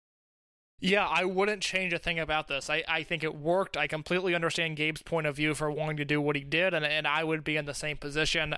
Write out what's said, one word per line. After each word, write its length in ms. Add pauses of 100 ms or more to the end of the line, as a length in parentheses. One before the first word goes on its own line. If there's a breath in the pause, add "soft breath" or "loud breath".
(800)
Yeah, 280
I 180
wouldn't 380
change 320
a 40
thing 200
about 300
this. 200
I, 180
I 160
think 220
it 100
worked. 440
I 80
completely 480
understand 420
Gabe's 260
point 240
of 80
view 200
for 160
wanting 260
to 80
do 160
what 160
he 80
did, 300
and, 100
and 220
I 180
would 200
be 120
in 80
the 80
same 240
position. 600